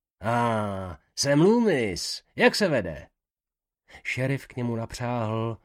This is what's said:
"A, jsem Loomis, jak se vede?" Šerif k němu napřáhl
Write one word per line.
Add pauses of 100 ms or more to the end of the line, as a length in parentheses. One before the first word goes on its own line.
(200)
"A, (180)
jsem
Loomis, (140)
jak
se
vede?" (960)
Šerif
k
němu
napřáhl